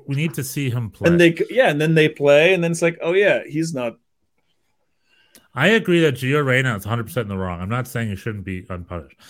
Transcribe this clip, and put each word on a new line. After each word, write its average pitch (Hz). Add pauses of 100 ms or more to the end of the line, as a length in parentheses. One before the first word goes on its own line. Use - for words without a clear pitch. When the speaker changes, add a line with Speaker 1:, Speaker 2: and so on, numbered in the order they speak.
Speaker 1:
we 139
need 156
to 139
see 139
him 113
play. -
Speaker 2:
And 170
they 170
c-, -
yeah, 226
and 147
then 160
they 156
play, 147
and 175
then 170
it's 165
like, 170
"Oh, 165
yeah, 180
he's 160
not." 123 (1600)
Speaker 1:
I 139
agree 180
that 147
Gio 135
Reyna 127
is 92
a 104
hundred 117
percent 110
in 98
the 95
wrong. 90
I'm 95
not 123
saying 117
he 95
shouldn't 104
be 92
unpunished. 87 (140)